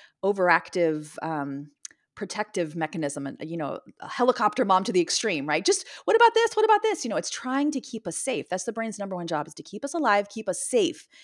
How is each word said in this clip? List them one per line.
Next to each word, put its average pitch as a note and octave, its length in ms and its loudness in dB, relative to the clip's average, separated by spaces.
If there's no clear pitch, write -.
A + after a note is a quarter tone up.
overactive, E3+ 960 2
um, C#3+ 500 -6
protective F#3 600 -6
mechanism, D3+ 520 -4
and, A#2 100 -10
you E3+ 100 -6
know, C#3+ 220 -6
a - 80 -12
helicopter B3 560 2
mom F#3+ 220 4
to G#3 80 -2
the F3+ 80 6
extreme, E3 460 -2
right? D#3 180 0
"Just, G4 200 0
what G4 100 4
about A4+ 180 8
this? A4+ 220 2
What G#4+ 100 4
about G#4 160 4
this?" G#4+ 220 -2
You A#3 60 -4
know, F#3+ 80 -2
it's - 120 -2
trying C#4 420 -2
to C4+ 100 -4
keep - 260 -10
us E3 100 -4
safe. F#3+ 320 -4
That's F#3 140 -2
the A3+ 100 -4
brain's A3+ 240 -6
number G3 180 -6
one F3 120 -6
job, D3+ 200 -2
is - 80 -16
to - 80 -12
keep - 220 -10
us C#4 80 -8
alive, G#3 360 4
keep A3 200 -8
us - 160 -4
safe. - 420 2